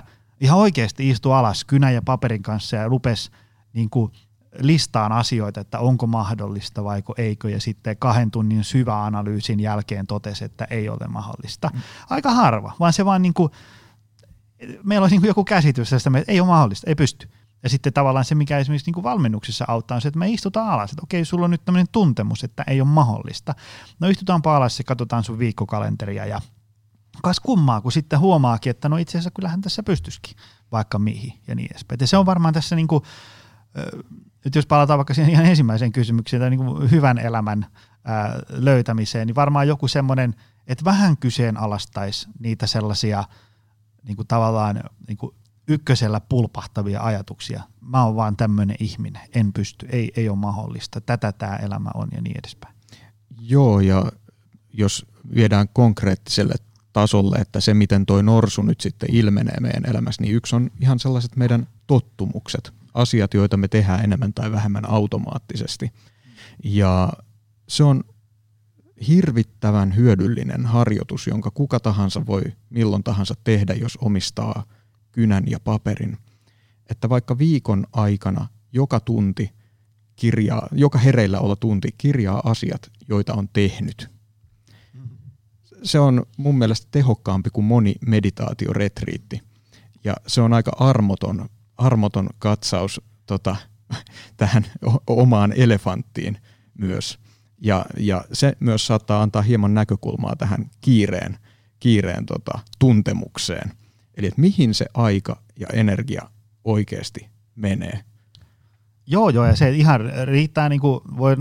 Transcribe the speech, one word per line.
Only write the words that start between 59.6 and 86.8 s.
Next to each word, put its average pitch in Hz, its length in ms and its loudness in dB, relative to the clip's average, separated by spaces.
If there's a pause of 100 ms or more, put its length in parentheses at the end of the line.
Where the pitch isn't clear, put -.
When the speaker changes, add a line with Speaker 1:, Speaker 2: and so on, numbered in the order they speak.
Speaker 3:
elämässä, 117 360 -2
niin 110 140 0
yksi 117 200 -2
on 123 140 0 (120)
ihan 131 180 2
sellaiset 123 360 -2
meidän 120 320 0 (200)
tottumukset, - 840 -2 (200)
asiat, 117 400 2
joita 101 240 2
me 98 100 2
tehdään 95 360 2
enemmän 104 300 0
tai 110 180 -6
vähemmän 104 380 -2
automaattisesti. - 1000 -4 (720)
Ja 95 500 2 (540)
se - 160 2
on 139 200 4 (1040)
hirvittävän 110 880 2
hyödyllinen 120 720 2
harjoitus, 117 640 0
jonka 104 240 -4
kuka 139 280 -2
tahansa 98 460 0
voi 98 180 -2 (260)
milloin 107 340 0
tahansa 101 400 -4
tehdä, 107 300 2
jos 113 280 -6
omistaa – 107 640 -4 (480)
kynän 107 360 2
ja 107 120 -4
paperin. 107 580 -4 (720)
Että 113 200 -4
vaikka 123 280 0
viikon 123 560 0
aikana 101 540 0 (260)
joka 123 260 0
tunti 104 520 -2 (640)
kirjaa, 110 560 0
joka 143 260 2
hereillä 110 420 4
olo 101 160 0
tunti 104 420 -2
kirjaa 113 460 0
asiat, - 480 -4 (160)
joita 101 260 -2
on 101 200 -4
tehnyt. - 560 -2 (1700)
Se 160 160 0
on 131 240 4 (140)
mun 143 200 2
mielestä 113 340 0